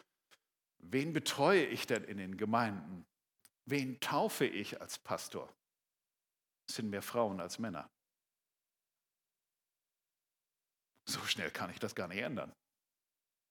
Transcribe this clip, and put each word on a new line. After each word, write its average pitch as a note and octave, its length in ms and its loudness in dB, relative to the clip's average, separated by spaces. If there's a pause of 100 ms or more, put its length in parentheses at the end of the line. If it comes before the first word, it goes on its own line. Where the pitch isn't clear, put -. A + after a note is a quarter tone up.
(760)
wen C#3 340 0
betreue D#3 540 6
ich - 220 -2
denn G#2+ 160 2
in G2+ 160 -8
den F#2+ 180 -6
Gemeinden? G#2 680 0 (640)
Wen C3 340 -2
taufe E3 460 2
ich G#2 340 -2
als - 200 -10
Pastor? - 520 -6 (1160)
Es - 60 -6
sind G#2+ 160 -2
mehr G2+ 100 -2
Frauen G#2 380 2
als F2 180 -6
Männer. G2 320 -4 (3250)
So - 120 -2
schnell - 280 0
kann F2+ 220 -4
ich - 80 -12
das G#2 160 -4
gar F#2 120 -4
nicht G2 140 -4
ändern. A#2+ 320 -2 (960)